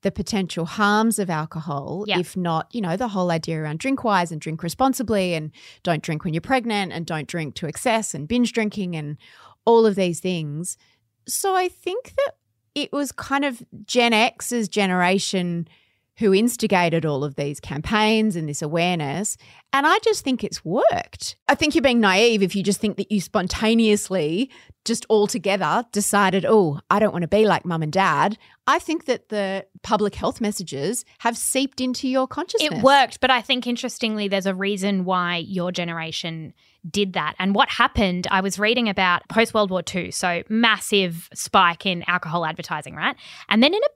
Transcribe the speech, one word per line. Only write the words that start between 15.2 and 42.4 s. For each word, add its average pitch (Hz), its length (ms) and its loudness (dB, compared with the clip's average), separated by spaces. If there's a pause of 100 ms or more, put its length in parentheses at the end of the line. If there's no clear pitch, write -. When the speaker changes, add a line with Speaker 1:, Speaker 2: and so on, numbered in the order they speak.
Speaker 1:
who 202 160 4
instigated 180 720 2
all 143 160 -2
of 143 140 -6
these 143 240 -6
campaigns 214 760 0
and 165 140 -4
this 143 120 -6
awareness. 165 760 -2 (360)
And 277 140 2
I 370 140 4
just 440 240 0
think 262 180 -2
it's - 220 -8
worked. - 720 -2 (120)
I 277 60 6
think 302 220 0
you're 330 60 2
being 240 180 4
naive 214 420 4
if 190 140 0
you 190 80 -2
just 190 160 0
think 208 160 -2
that 196 160 -4
you 208 80 2
spontaneously, 208 1300 2 (340)
just 226 240 -4
altogether 202 840 2
decided, 196 560 2
"Oh, 175 320 4 (100)
I 196 80 4
don't 208 140 2
wanna 170 160 -4
be 214 180 4
like 180 180 2
mum 165 200 -4
and 151 80 -6
dad." 180 440 2 (300)
I 302 140 2
think 330 240 -6
that - 240 -4
the 196 380 -4 (180)
public 208 320 0
health - 240 -2
messages 175 640 -4 (160)
have 233 180 0
seeped - 420 -2
into 254 280 -2
your 262 180 2
consciousness. 311 460 -2
Speaker 2:
It 233 100 -2
worked, 269 380 6
but 254 100 2
I 247 100 4
think 247 280 -2
interestingly, 220 580 -4
there's 190 200 0
a 190 100 0
reason 196 480 0
why 180 320 0
your 180 340 -4
generation 165 840 -6 (360)
did 196 260 0
that. 156 240 -2
And 190 160 2
what - 160 2
happened, 180 600 0
I 190 100 2
was 185 180 -2
reading 226 300 2
about 185 400 0
post-World 220 420 2
War 180 120 -2
Two, - 280 -6
so 175 380 -2
massive 202 840 0
spike 175 520 2
in 175 200 -2
alcohol 175 400 -2